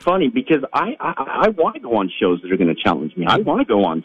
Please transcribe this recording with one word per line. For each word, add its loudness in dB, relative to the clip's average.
funny 2
because 0
I, -2
I, -4
I 4
wanna -2
go -2
on 0
shows 2
that -10
are 4
gonna 2
challenge -2
me. -4
I 4
wanna 0
go 4
on 0